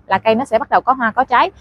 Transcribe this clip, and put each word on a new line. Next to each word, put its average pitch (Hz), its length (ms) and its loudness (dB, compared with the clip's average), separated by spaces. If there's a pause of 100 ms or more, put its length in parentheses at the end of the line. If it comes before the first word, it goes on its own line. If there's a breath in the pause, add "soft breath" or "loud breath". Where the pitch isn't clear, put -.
là 196 100 0
cây 220 180 0
nó 262 100 -4
sẽ 226 140 -2
bắt 277 100 -10
đầu 190 120 2
có 254 120 0
hoa 240 180 -2
có 254 120 0
trái. 262 380 0